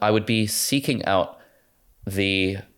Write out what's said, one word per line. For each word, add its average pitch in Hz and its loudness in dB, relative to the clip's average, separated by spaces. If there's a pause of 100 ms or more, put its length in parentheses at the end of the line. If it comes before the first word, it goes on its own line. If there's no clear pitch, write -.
I 107 4
would 110 2
be 110 0
seeking 139 -2
out - 0 (680)
the 98 0 (220)